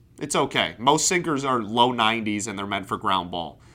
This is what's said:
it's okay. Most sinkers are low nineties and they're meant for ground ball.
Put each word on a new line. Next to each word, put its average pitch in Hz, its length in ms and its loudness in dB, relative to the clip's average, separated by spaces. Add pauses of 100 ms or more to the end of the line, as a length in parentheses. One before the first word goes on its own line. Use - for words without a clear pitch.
(200)
it's 147 160 -4
okay. 127 420 0
Most 143 300 2
sinkers 160 380 0
are 123 160 0
low 120 320 4
nineties 110 540 0
and 101 120 -6
they're 101 80 -6
meant 98 200 -4
for 107 100 -4
ground 92 340 0
ball. 85 300 -8 (140)